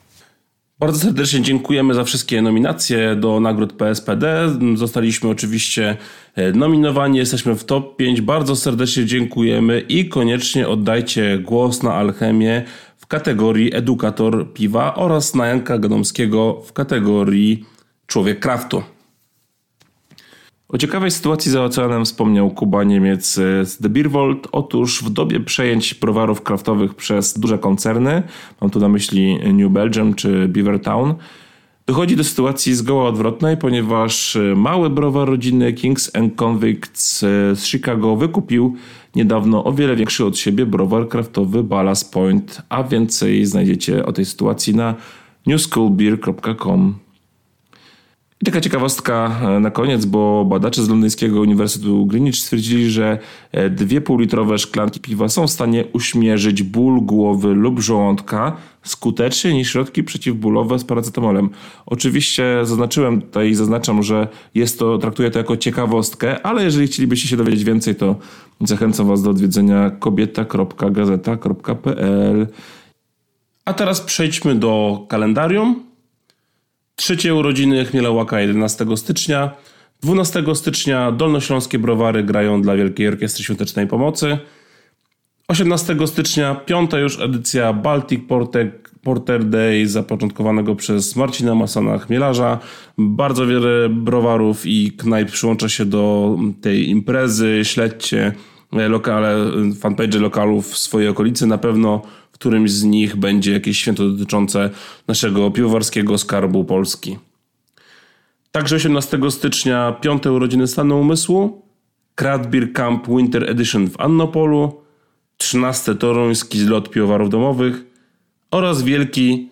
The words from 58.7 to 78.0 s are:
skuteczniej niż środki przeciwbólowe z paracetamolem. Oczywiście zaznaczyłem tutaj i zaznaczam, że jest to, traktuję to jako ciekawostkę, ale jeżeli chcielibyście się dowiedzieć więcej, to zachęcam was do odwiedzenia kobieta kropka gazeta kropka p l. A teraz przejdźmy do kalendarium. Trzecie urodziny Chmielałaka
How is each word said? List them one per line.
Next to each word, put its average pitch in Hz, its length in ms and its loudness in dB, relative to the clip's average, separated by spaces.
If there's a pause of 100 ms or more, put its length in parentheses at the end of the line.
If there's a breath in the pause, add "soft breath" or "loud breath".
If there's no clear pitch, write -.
skuteczniej 127 680 -2
niż 127 180 0
środki 135 320 -2
przeciwbólowe 113 760 0
z 123 40 -6
paracetamolem. 110 640 0 (360 loud breath)
Oczywiście 127 800 0
zaznaczyłem 117 580 0
tutaj 107 280 0
i 110 60 4
zaznaczam, 110 480 0
że 107 240 0 (280 loud breath)
jest 117 240 0
to, 113 180 2
traktuję 113 340 -2
to 117 80 -2
jako 113 180 -2
ciekawostkę, 117 880 -2
ale 220 180 0
jeżeli 147 240 2
chcielibyście 123 400 -2
się 120 100 0
dowiedzieć 110 260 0
więcej, 110 320 0
to 98 200 0 (460 loud breath)
zachęcam 107 460 0
was 101 140 2
do 101 80 2
odwiedzenia 101 600 4
kobieta 107 560 -2
kropka 98 440 -2
gazeta 101 480 0
kropka - 380 -4
p 135 220 -4
l. 101 500 2 (1200 loud breath)
A 196 80 -4
teraz 190 280 -2
przejdźmy 156 540 0
do 107 540 0
kalendarium. 165 800 0 (1120)
Trzecie 170 360 0
urodziny 135 500 2
Chmielałaka 113 560 0